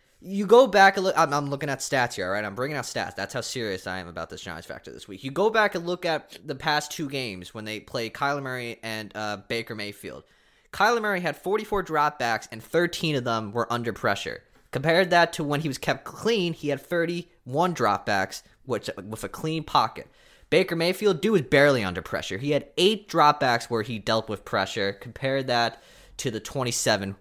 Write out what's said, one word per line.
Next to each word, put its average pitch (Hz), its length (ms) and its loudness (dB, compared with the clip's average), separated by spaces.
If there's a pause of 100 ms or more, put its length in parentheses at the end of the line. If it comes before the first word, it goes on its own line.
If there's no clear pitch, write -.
(220)
you 196 240 -4
go 240 220 10
back 196 300 8
and 190 80 0
look, 185 120 2
I'm, 151 160 4
I'm 143 160 -2
looking 143 200 -4
at 131 100 -4
stats 123 360 0
here, 92 100 -4
all 92 80 -2
right? 104 100 -2
I'm 98 120 -8
bringing 139 200 -4
out 123 80 -6
stats. 95 320 -6
That's 98 180 -6
how 127 60 -4
serious 107 480 -6
I 92 120 -6
am 87 100 -10
about 85 200 -10
this 78 120 -14
Giants 82 260 -12
factor - 240 -14
this - 160 -16
week. 101 160 -14
You 135 80 -8
go 160 180 2
back 208 260 2
and 170 120 -6
look 180 180 -4
at 156 400 -4
the 143 100 -8
past 151 360 -2
two 151 180 -6
games 113 440 -8
when 110 100 -12
they 107 160 -8
played 113 340 -8
Kyler 143 300 -2
Murray 123 400 -8
and, 110 320 -8
uh, 104 220 -6 (100)
Baker 117 280 -6
Mayfield. 104 500 -12 (480)
Kyler 226 280 4
Murray 202 200 0
had 156 160 -2
forty-four 202 480 -2
dropbacks, 147 640 0
and 113 100 -12
thirteen 170 540 0
of 127 80 0
them 110 300 -2
were 117 180 -2
under 117 220 -2
pressure. - 500 -2 (280)
Compare 165 340 4
that 170 280 6
to 165 100 -4
when 143 180 0
he 160 80 -4
was 131 100 -4
kept - 240 -2
clean, 196 500 0
he - 140 -6
had 135 140 -2
thirty-one 170 920 -2
dropbacks, 101 680 0 (220)
which, 113 240 -4 (140)
with 104 200 -10
a - 60 -8
clean 160 340 -4
pocket. - 440 0 (440)
Baker 180 240 4
Mayfield, 180 460 2
dude 220 100 2
was 185 120 6
barely 139 400 6
under 90 180 -4
pressure. - 360 -6
He 143 140 -4
had 143 160 0 (100)
eight 196 320 2
dropbacks 147 600 4
where 117 140 0
he 113 160 -8
dealt 110 300 0
with 104 160 -6
pressure. 98 480 -2
Compare 135 500 -4
that 120 380 0 (360)
to 135 120 -4
the 110 120 -4
twenty-seven 110 800 0